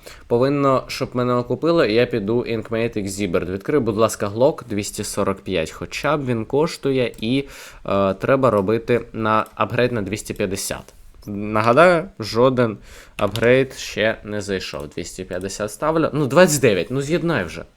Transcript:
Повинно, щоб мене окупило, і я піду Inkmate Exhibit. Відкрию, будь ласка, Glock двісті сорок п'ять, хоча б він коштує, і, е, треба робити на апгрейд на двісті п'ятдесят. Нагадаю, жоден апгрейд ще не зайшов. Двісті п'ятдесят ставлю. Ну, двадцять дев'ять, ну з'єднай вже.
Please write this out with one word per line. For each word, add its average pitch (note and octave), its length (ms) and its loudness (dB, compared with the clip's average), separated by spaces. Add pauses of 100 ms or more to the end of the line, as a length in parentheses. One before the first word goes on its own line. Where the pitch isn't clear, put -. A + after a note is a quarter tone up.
(260)
Повинно, C3+ 600 2
щоб - 260 -6
мене B2 220 0
окупило, C3 500 0
і G#2+ 100 2
я A#2+ 120 4
піду A2+ 320 0
Inkmate A2+ 600 -2
Exhibit. F#2 540 -2
Відкрию, C#3+ 280 0
будь A2 160 0
ласка, A2 400 0
Glock C3 320 2
двісті G#2 360 -6
сорок G2 360 -2
п'ять, E2+ 300 -2
хоча C#3+ 460 -4
б C#3 100 -6
він A#2 180 -2
коштує, C3+ 760 -2
і, C3 240 0 (420)
е, G2 280 2
треба C3 360 2
робити G#2+ 500 2 (120)
на A2 420 0
апгрейд A#2+ 380 0
на A2 100 -2
двісті F#2+ 320 -6
п'ятдесят. - 600 -6 (320)
Нагадаю, A2+ 800 4 (140)
жоден A2+ 600 2 (380)
апгрейд A2+ 580 2
ще - 500 -2
не G#2 160 -6
зайшов. F#2 480 -6
Двісті F2 360 -10
п'ятдесят F#2 460 -6
ставлю. D#3 420 0
Ну, D3 140 0
двадцять D3 340 4
дев'ять, G2 300 2
ну C#3 120 -2
з'єднай D#3 420 -2
вже. - 200 -10 (120)